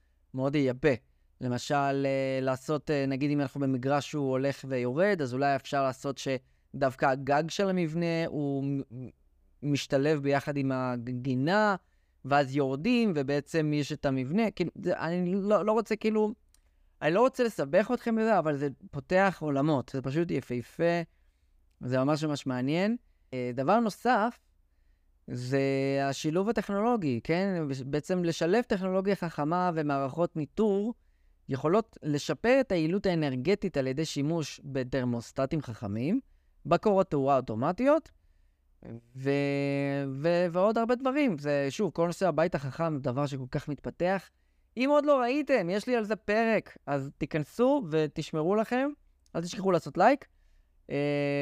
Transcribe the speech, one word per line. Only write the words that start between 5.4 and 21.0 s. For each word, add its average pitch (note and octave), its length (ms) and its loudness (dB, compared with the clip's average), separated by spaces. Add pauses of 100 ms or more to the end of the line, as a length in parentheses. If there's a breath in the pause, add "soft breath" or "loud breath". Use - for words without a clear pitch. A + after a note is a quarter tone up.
אפשר C#3 260 -2
לעשות C3+ 360 -4
שדווקא C3+ 880 -4
הגג C#3 420 2
של G3 200 0
המבנה E3 580 0
הוא C#3 380 -2
מ-, C#3 160 -2 (100)
מ-, B2 200 -12 (520)
משתלב C#3+ 600 2
ביחד C#3 340 0
עם C3+ 160 0
הגינה, B2+ 1040 0 (480)
ואז C3+ 320 2
יורדים, F3 600 2
ובעצם C#3+ 580 0
יש D3 180 -2
את D3 140 -4
המבנה. C#3+ 440 0
כאילו, - 200 -4 (120)
זה, F3 160 0
אני F3 360 -2
לא, G3+ 300 2
לא G#3+ 80 2
רוצה, A3 240 0
כאילו, G#3+ 380 0 (680)
אני D#3 120 2
לא G3 60 4
רוצה B3+ 240 2
לסבך F#3 500 0
אתכם A#3 220 -2
בזה, A3 220 2
אבל D3+ 180 2
זה C#3+ 120 -2 (220)
פותח F#3 500 2
עולמות, C#3+ 540 0
זה C3+ 80 -4
פשוט D3+ 280 -2
יפהפה, D#3+ 720 -2 (800)